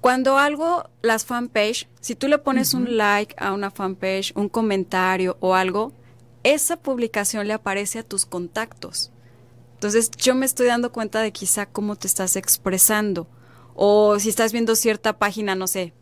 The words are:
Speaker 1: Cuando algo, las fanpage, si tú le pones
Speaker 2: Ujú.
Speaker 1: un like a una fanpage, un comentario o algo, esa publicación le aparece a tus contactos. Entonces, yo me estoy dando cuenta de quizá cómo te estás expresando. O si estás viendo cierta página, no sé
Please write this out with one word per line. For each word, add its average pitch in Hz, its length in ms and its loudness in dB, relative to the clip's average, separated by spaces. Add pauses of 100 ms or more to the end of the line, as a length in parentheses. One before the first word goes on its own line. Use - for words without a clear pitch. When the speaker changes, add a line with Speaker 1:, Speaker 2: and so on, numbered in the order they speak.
Speaker 1:
Cuando 262 360 4
algo, 302 520 0 (120)
las 220 240 0
fanpage, 240 640 -2 (140)
si 233 140 -8
tú 269 120 -2
le 294 100 4
pones 269 360 0
Speaker 2:
Ujú. 247 100 0
Speaker 1:
un 240 140 -2
like 208 400 2
a 196 160 -4
una 202 180 -6
fanpage, 190 640 -4
un 202 140 -2
comentario 185 920 0
o 185 160 2
algo, 190 360 0 (520)
esa 302 340 2
publicación 226 720 -2
le 214 60 -2
aparece 202 460 -4
a 226 40 -12
tus 196 220 -4
contactos. - 880 -8 (600)
Entonces, 220 380 0
yo - 220 2
me 262 120 2
estoy 247 220 2
dando 240 240 2
cuenta 220 300 -4
de 220 120 -2
quizá 202 320 -2
cómo 208 320 -6
te 190 100 -8
estás 185 300 -2
expresando. 190 920 0 (480)
O 208 440 4
si 208 100 0
estás 220 240 0
viendo 226 220 0
cierta 220 420 0
página, 202 380 -2
no 190 120 -4
sé 180 340 -4